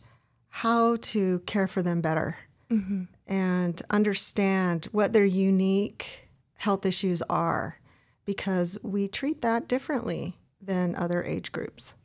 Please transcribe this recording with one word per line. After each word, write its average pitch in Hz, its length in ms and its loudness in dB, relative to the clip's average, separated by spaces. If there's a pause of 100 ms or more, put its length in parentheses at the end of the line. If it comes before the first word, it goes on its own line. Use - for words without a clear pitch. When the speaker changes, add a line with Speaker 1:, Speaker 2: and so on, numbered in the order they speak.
(480)
Speaker 1:
how 233 500 2
to 190 420 0
care 190 280 0
for 185 140 -2
them 175 200 0
better 160 360 0 (320)
Speaker 2:
Mm-hmm. 196 340 0 (240)
Speaker 1:
and 180 600 0
understand 196 1040 2
what 208 220 2
their 214 120 6
unique 190 1040 0 (260)
health 196 300 0
issues 180 440 0
are, 165 500 -2 (460)
because 185 580 -2
we 202 240 -2
treat 277 340 -4
that 233 280 0
differently 180 680 -4 (240)
than 180 340 -2
other 175 280 -2
age - 300 -6
groups. - 520 -10